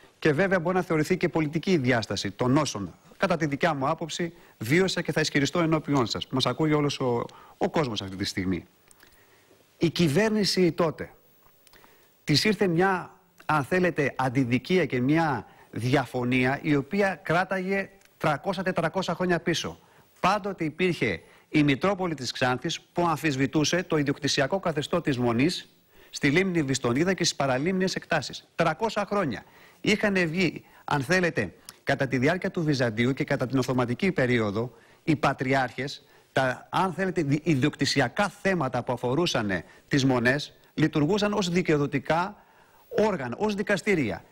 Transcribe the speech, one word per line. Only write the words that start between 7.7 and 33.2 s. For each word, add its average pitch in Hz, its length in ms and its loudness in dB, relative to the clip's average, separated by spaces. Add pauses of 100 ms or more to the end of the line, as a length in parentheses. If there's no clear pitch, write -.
κόσμος 117 320 -2
αυτή 95 140 -10
τη 95 80 -4
στιγμή. 92 420 -4 (1120)
Η 170 120 2
κυβέρνηση 185 800 2
τότε, 151 380 -2 (1120)
της 143 200 2
ήρθε 214 220 2
μια, 180 440 2 (340)
αν 151 200 0
θέλετε, 147 520 0
αντιδικία 131 720 0
και 127 140 -4
μια 143 460 0 (240)
διαφωνία, 127 920 0
η 147 140 2
οποία 196 460 0
κράταγε 190 640 -2 (300)
τρακόσια 180 440 -2
τετρακόσια 175 520 -2
χρόνια 180 260 0
πίσω. 147 380 -4 (420)
Πάντοτε 190 440 0
υπήρχε 147 580 0 (260)
η 151 140 4
Μητρόπολη 175 520 0
της 127 160 -8
Ξάνθης, 127 500 -2
που - 260 -2
αμφισβητούσε 151 760 0
το 165 140 0
ιδιοκτησιακό 139 640 0
καθεστώ 165 400 -2
της 143 180 -2
Μονής 123 500 0 (420)
στη - 200 0
λίμνη 170 320 2
Βιστονίδα 135 520 0
και 175 100 -2
στις - 120 -2
παραλίμνιες 170 580 0
εκτάσεις. - 600 -6
Τρακόσια 196 540 -2
χρόνια. 180 360 -2 (360)
Είχαν 202 340 0 (140)
βγει, 170 360 -2 (200)
αν 143 180 0
θέλετε, 135 520 0 (280)
κατά 139 240 0
τη 127 120 -2
διάρκεια 175 320 0
του 180 120 -4
Βυζαντίου 123 500 0
και - 120 -4